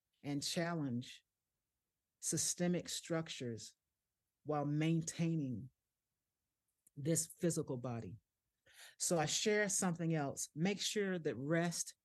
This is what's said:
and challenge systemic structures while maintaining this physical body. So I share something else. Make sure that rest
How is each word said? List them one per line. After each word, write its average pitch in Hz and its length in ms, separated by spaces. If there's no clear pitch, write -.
and 143 200
challenge 151 800
systemic 175 680
structures 139 840
while 147 200
maintaining 151 1040
this 156 300
physical 156 380
body. 117 400
So 175 220
I 151 60
share 208 420
something 170 480
else. 143 400
Make 185 240
sure 190 400
that 151 160
rest 165 580